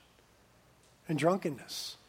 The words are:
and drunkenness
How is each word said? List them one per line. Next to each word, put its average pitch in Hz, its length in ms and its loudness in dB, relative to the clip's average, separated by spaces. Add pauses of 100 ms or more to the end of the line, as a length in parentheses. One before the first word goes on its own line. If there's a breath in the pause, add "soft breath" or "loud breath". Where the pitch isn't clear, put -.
(1080)
and 156 100 2
drunkenness 170 760 0 (120)